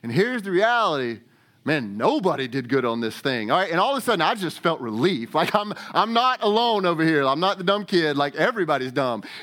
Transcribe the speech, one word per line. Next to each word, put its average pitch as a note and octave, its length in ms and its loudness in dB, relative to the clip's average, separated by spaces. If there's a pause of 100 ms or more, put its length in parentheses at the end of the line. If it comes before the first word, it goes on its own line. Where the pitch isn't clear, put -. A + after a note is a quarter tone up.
and A#2 100 -8
here's A3+ 300 0
the G3 100 -8
reality. F3 720 2 (420)
Man, B2 320 -2
nobody D#3 540 0
did B2+ 180 -4
good B2+ 160 2
on A#2 160 0
this A2+ 220 -4
thing." A#2+ 300 -2
All D#3 60 4
right, F#3 140 0
and E3+ 80 0
all B3 140 2
of C#4 40 -2
a A3+ 40 -2
sudden, G#3 200 0
I F#3+ 140 4
just F#3 240 -6
felt - 220 0
relief. A#2 520 -2
Like, D#3 220 2
I'm, G#3 160 -2 (220)
I'm G#3 180 0
not A#3+ 320 0
alone G#3+ 420 2
over E3 160 0
here. D#3+ 220 2
I'm C3+ 160 2
not F#3+ 180 0
the F#3+ 60 -10
dumb G3+ 220 0
kid. D#3 320 2
Like, C#3+ 180 0
everybody's D#3 560 0
dumb. B2 320 -2 (200)